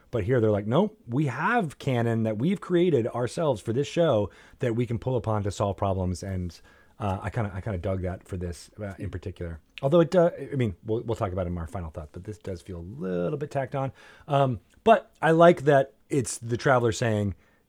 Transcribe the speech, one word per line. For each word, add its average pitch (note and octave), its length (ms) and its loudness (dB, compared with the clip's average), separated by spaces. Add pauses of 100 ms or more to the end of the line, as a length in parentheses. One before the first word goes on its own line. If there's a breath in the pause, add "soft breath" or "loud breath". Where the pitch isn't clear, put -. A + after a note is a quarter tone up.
(120)
But A2 140 -2
here B2+ 140 2
they're A2 120 4
like, G#2 160 0
"Nope, F3 300 0 (100)
we C3 180 -2
have D#3+ 540 -2
canon A#2 440 0
that A2 140 -2
we've E3+ 240 -2
created E3+ 460 2
ourselves B2+ 540 -2
for A2 120 -4
this C#3 140 -2
show C3 420 2 (300 loud breath)
that A#2 160 -2
we A#2+ 100 0
can A#2 140 -4
pull B2+ 160 -4
upon G#2+ 280 -2
to G2+ 80 -2
solve G2+ 260 -2
problems." F#2 460 -2
And, F#2 360 -6 (400 soft breath)
uh, G2 240 -2
I - 80 -6
kinda, G#2 220 -4
I G2 80 -8
kinda G2 180 -4
dug F#2+ 240 -4
that F2+ 240 -6
for G2 100 -8
this, F2 320 -8 (120)
uh, G2 180 -8
in G2+ 100 -8
particular. F2 500 -10 (220)
Although D#3 200 4
it, E3 140 2
uh, E3+ 140 6 (220)
I C#3+ 40 -6
mean, A2+ 200 0 (100)
we'll, A2 160 -2
we'll A#2 140 -4
talk G2+ 160 -4
about F2+ 160 -4
it - 20 -6
in F2 80 -6
our E2 100 -8
final E2+ 220 -10
thought, D#2+ 220 -14
but F2+ 140 -16
this G#2+ 120 -12
does F#2+ 240 -12
feel F2+ 180 -12
a E2+ 80 -14 (140)
little F3 380 -2
bit D3 120 -8
tacked C3+ 240 -4
on. C3+ 160 -4 (360 loud breath)
Um, C#3 320 2 (240)
but - 280 6 (100)
I D#3 100 4
like E3+ 320 8
that C#3 300 6 (160)
it's C#3 280 -2
the A#2 200 -4
Traveler B2 340 4
saying, G#2 420 0 (360 soft breath)